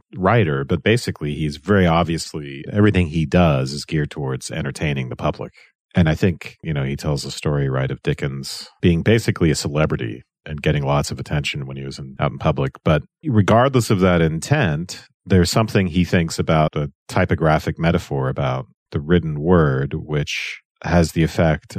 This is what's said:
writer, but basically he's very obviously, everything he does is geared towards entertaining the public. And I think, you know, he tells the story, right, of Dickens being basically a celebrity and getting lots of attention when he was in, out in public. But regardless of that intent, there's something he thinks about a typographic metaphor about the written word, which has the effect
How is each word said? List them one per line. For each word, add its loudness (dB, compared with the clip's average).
writer, 2
but -4
basically -2
he's -4
very 2
obviously, -2
everything 4
he -2
does 2
is -8
geared -4
towards -8
entertaining -6
the -10
public. -6
And 4
I 2
think, -2
you -4
know, -2
he -4
tells -4
the -8
story, -2
right, -2
of -10
Dickens -6
being 4
basically 2
a 2
celebrity -2
and -10
getting 0
lots 0
of -10
attention -6
when -12
he -10
was -10
in, -14
out 0
in -12
public. -2
But 2
regardless 4
of 2
that 4
intent, -2
there's 4
something 2
he 2
thinks 0
about 2
a -4
typographic 0
metaphor 0
about -4
the -4
written 0
word, 2
which -6
has 2
the 2
effect 0